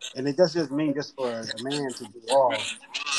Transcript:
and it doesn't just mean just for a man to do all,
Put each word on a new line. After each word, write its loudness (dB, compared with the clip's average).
and -2
it -2
doesn't 6
just -2
mean 2
just -4
for -2
a -6
man -2
to -12
do -16
all, 6